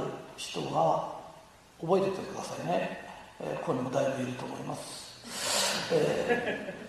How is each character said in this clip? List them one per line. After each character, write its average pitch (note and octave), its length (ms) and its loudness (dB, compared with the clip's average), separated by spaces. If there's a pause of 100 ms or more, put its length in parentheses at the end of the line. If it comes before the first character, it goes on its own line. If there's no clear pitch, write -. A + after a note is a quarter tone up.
(360)
人 - 240 -6 (120)
は、 D#3 460 4 (640)
覚 F3 180 6
え - 20 4
て - 160 2
て - 80 -6
く - 100 -8
だ - 80 -6
さ - 200 -8
い - 40 -4
ね。 - 360 0 (360)
え D3+ 160 -4
ー、 - 40 -4
こ - 80 -6
こ E3 60 2
に B2+ 80 0
も - 80 -2
だ C3+ 120 2
い C3+ 120 4
ぶ B2+ 100 0
い - 20 0
る B2+ 80 -2
と B2 120 -6
思 - 120 -6
い - 60 -6
ま - 120 -4
す。 - 1160 -2
え - 800 4 (160)